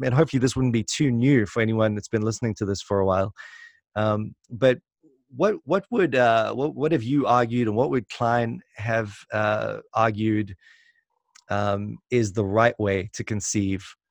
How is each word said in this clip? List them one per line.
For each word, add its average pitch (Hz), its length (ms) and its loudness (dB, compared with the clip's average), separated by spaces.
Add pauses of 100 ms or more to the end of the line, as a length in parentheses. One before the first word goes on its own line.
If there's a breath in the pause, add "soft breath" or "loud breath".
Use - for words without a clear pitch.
and 123 100 0
hopefully 143 260 2
this 123 160 2
wouldn't 127 180 0
be 113 100 0
too 143 280 0
new 120 340 4
for 117 160 -2
anyone 110 320 2
that's 104 140 -6
been 107 160 -2
listening 110 320 -2
to 104 100 -4
this 98 160 -4
for 101 180 -2
a 95 60 2
while, 95 280 0 (640 loud breath)
um, 107 380 -2 (160)
but 127 300 2 (560)
what, 190 300 0
what 190 260 -2
would, 175 240 0
uh, 113 380 4
what, 139 200 -4
what 151 180 -2
have 131 120 0
you 135 240 0
argued 120 400 2
and 104 80 0
what 131 160 0
would 127 180 -4
Klein 117 520 0 (140)
have, 107 400 -4 (160)
uh, 107 460 -2 (160)
argued, 107 640 0 (960 soft breath)
um, 104 460 -2 (120)
is 113 240 0
the 104 120 -2
right 113 340 2
way 98 340 -2
to 107 100 -8
conceive 98 640 -4 (240)